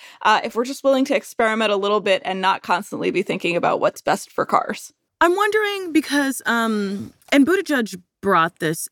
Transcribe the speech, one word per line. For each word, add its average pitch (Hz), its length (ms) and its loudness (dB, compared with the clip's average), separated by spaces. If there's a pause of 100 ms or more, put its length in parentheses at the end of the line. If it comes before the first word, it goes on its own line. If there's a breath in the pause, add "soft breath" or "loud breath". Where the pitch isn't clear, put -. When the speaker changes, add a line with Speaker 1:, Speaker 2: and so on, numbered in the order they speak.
(240 loud breath)
Speaker 1:
uh, 214 200 4
if 226 120 -8
we're 233 100 0
just 269 180 -10
willing 269 220 4
to 285 100 0
experiment 220 560 0
a 202 60 0
little 202 240 0
bit 190 240 0
and 190 160 -4
not 185 220 0
constantly 180 480 -4
be 175 100 0
thinking 170 340 -4
about - 240 0
what's - 220 0
best - 300 -2
for - 140 -2
cars. - 460 -2 (280)
Speaker 2:
I'm 349 160 4
wondering 403 560 -2
because, 277 560 0
um, 214 640 -2 (180)
and 277 140 6
Buttigieg 294 560 -2 (200)
brought 170 380 2
this 160 320 -4